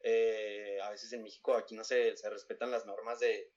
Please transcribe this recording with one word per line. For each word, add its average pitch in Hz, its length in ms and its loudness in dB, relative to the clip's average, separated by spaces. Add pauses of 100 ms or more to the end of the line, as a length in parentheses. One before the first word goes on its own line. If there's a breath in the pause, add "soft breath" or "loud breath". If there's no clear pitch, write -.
eh, 107 800 2
a 104 80 -4
veces 110 220 -12
en 117 100 -8
México, 107 320 0
aquí 113 200 -2
no 110 100 -10
se, 120 320 4
se 107 140 -6
respetan 113 400 -6
las 117 160 -2
normas 110 340 -6
de, 107 360 0